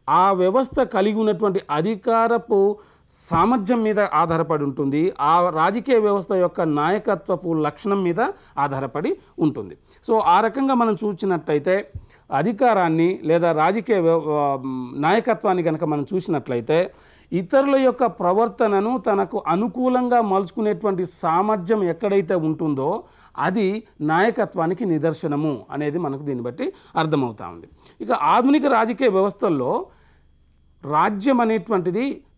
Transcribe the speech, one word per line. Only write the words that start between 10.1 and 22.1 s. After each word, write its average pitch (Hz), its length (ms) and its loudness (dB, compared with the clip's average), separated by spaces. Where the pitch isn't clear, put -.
So 220 80 4
ఆ 180 220 4
రకంగా 262 340 0
మనం 226 300 2
చూసినట్టయితే 180 880 -2
అధికారాన్ని 180 920 2
లేదా 170 300 2
రాజకీయ 190 460 2
వ్య-, 165 300 2
ఆ, 143 340 0
నాయకత్వాన్ని 196 640 0
కనుక 156 220 -2
మనం 147 300 -2
చూసినట్లయితే 151 800 -2
ఇతరుల 269 440 2
యొక్క 254 300 2
ప్రవర్తనను 208 1000 0
తనకు 196 400 0
అనుకూలంగా 247 760 0
మలుచుకునేటువంటి 196 840 0
సామర్థ్యం 190 800 0
ఎక్కడైతే 190 500 0